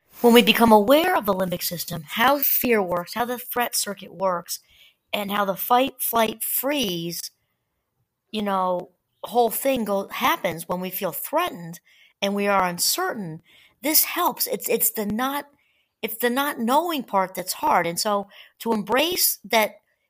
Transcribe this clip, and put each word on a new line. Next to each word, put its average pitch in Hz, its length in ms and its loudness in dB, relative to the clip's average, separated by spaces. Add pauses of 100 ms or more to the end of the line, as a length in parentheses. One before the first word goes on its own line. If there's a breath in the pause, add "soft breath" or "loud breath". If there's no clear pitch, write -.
(220)
When 233 120 6
we 240 100 10
become 220 280 6
aware 285 440 6
of 240 100 0
the 202 80 0
limbic 185 300 -4
system, 165 420 -8
how 262 340 2
fear 233 420 0
works, 175 320 -4
how 233 120 -2
the 240 140 -8
threat 240 360 -4
circuit 196 380 -6
works, 175 460 -4 (520 soft breath)
and 202 200 -4
how 202 140 0
the 190 100 -2
fight, 247 440 2
flight, 220 440 0
freeze, 185 760 -2 (1120)
you 214 140 -6
know, 185 480 -2 (320)
whole 233 260 2
thing 254 360 -2
go-, 196 240 -2
happens 202 600 -2
when 180 100 -4
we 185 120 -6
feel 180 200 -4
threatened 175 680 -6 (420 soft breath)
and 202 140 0
we 202 100 0
are 196 180 4
uncertain, 180 800 -4 (400 soft breath)
this 302 220 2
helps. - 420 -2
It's, - 240 -6
it's - 220 0
the 208 160 -4
not, 269 400 -4 (560)
it's 220 140 -6
the 240 120 0
not 277 300 -2
knowing 285 440 0
part 185 300 0
that's 180 200 -6
hard. 196 340 2
And 170 120 -4
so 202 280 0 (320 loud breath)
to 226 120 -4
embrace 254 760 0
that, 214 320 0 (320)